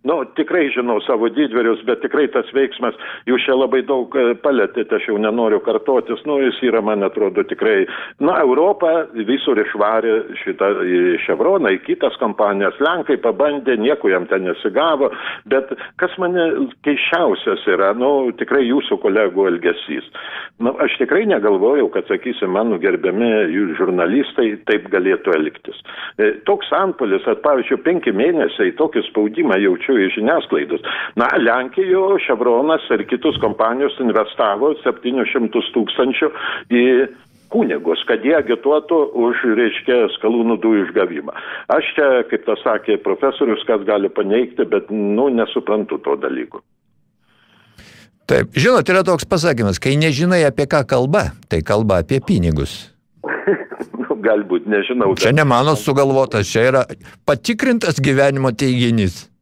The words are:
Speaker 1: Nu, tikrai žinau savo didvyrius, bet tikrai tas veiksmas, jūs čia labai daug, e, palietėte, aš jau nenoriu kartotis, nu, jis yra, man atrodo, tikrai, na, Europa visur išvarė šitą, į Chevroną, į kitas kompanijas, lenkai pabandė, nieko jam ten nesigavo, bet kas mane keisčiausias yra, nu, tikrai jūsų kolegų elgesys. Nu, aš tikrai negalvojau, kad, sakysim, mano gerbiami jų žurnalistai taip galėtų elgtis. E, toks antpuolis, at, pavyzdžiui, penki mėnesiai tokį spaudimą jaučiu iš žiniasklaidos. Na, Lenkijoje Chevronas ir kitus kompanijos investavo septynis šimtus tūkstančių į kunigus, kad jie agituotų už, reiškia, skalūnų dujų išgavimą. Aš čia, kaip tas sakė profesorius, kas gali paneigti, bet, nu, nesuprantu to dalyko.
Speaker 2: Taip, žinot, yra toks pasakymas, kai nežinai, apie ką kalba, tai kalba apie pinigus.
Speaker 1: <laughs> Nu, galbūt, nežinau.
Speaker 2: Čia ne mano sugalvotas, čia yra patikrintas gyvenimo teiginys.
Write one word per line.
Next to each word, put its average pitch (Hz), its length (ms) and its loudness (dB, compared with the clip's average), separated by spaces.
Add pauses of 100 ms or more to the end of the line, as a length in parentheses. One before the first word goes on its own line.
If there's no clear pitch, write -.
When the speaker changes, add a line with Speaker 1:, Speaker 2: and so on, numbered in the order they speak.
Speaker 1:
Nu, 156 240 0
tikrai 165 440 -2
žinau 120 320 0
savo 113 320 0
didvyrius, 117 480 0
bet 113 220 -2
tikrai 135 260 0
tas 120 220 -2
veiksmas, 135 420 -2 (300)
jūs 120 180 0
čia 135 160 0
labai 131 240 2
daug, 123 320 -2
e, 123 240 2
palietėte, 120 560 0
aš 107 160 -2
jau 110 80 0
nenoriu 107 480 2
kartotis, 117 580 0
nu, 151 140 -4
jis 131 240 0
yra, 113 240 2
man 107 160 0
atrodo, 98 400 0
tikrai, 98 460 0 (300)
na, 160 200 0
Europa 165 760 2
visur 117 440 0
išvarė 110 560 0 (220)
šitą, 95 340 -2 (140)
į 90 160 2 (220)
Chevroną, 131 520 2
į 185 80 -2
kitas 156 380 -2
kompanijas, 101 580 0
lenkai 156 400 0
pabandė, 131 640 0
nieko 120 320 0
jam 90 140 0
ten 95 180 -2
nesigavo, 131 640 0 (340)
bet 135 300 -2 (220)
kas 180 220 -4
mane 175 520 0 (120)
keisčiausias 139 840 0
yra, 98 320 2
nu, 135 340 2
tikrai 135 300 -2
jūsų 123 400 0
kolegų 98 480 2
elgesys. 85 560 -2 (520)
Nu, 120 220 -2
aš - 200 0
tikrai 160 260 2
negalvojau, 110 640 2
kad, 92 180 -4
sakysim, 92 460 -4
mano 107 240 0
gerbiami 92 560 0 (140)
jų 87 280 -2
žurnalistai 92 800 0 (100)
taip 104 240 -2
galėtų 95 460 0
elgtis. - 480 -4 (320)
E, 107 280 0
toks 202 300 -2
antpuolis, 147 540 0
at, 110 160 0
pavyzdžiui, - 400 0
penki 160 320 0
mėnesiai 107 640 0
tokį 151 260 0
spaudimą 107 540 0
jaučiu 95 360 2
iš 95 240 2
žiniasklaidos. 107 640 -2 (300)
Na, 120 220 0
Lenkijoje 185 840 2
Chevronas 123 680 2
ir 127 180 0
kitus 139 340 0
kompanijos 120 600 0
investavo 113 760 0
septynis 123 560 -2
šimtus 113 400 -2
tūkstančių 127 600 0 (340)
į 120 180 2 (680)
kunigus, 90 520 0
kad 113 220 -2
jie 147 100 4
agituotų 151 640 0 (140)
už, 120 300 0 (100)
reiškia, 120 460 0 (120)
skalūnų 113 480 0
dujų 104 280 2
išgavimą. 85 480 -4 (320)
Aš 143 260 0
čia, 147 160 2 (140)
kaip 113 200 -4
tas 110 200 -2
sakė 107 360 0
profesorius, 110 640 -2
kas 107 240 0
gali 101 240 0
paneigti, 107 560 -2
bet, 98 240 -2
nu, 107 400 0
nesuprantu 107 680 -2
to 71 180 -2
dalyko. 65 460 -8 (1700)
Speaker 2:
Taip, - 220 2
žinot, 202 380 2
yra 190 160 4
toks 170 240 0
pasakymas, 120 500 0
kai 135 160 0
nežinai, 160 480 2
apie 143 240 2
ką 147 160 2
kalba, 127 460 0 (140)
tai - 200 -2
kalba 101 400 2
apie 131 160 0
pinigus. 85 720 -2 (360)
Speaker 1:
<laughs> - 380 -4 (300)
Nu, 123 260 -6
galbūt, 104 480 0
nežinau. 104 480 0
Speaker 2:
Čia 113 180 2
ne 151 140 4
mano 131 280 4
sugalvotas, 135 760 0
čia 117 140 2
yra 131 160 4 (400)
patikrintas 220 800 0
gyvenimo 135 500 2
teiginys. 117 800 0 (140)